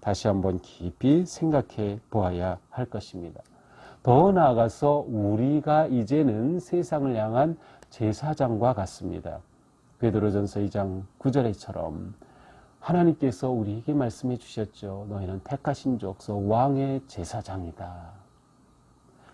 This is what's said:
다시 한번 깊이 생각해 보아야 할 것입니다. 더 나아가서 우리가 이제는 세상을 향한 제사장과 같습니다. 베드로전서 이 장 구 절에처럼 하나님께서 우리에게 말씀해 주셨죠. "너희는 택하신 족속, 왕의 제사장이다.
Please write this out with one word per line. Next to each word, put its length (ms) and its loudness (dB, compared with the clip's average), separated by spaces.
다시 280 0
한번 320 2
깊이 640 0
생각해 720 -2
보아야 480 0
할 160 -6
것입니다. 560 -12
더 300 8
나아가서 760 4
우리가 760 2
이제는 720 2
세상을 580 -2
향한 420 0
제사장과 840 0
같습니다. 680 -8
베드로전서 600 0
이 100 -2
장 340 -4
구 120 0
절에처럼 840 -4
하나님께서 720 2
우리에게 420 -2
말씀해 460 -2
주셨죠. 720 -10
"너희는 340 -6
택하신 540 -4
족속, 520 -4
왕의 560 0
제사장이다. 1040 -10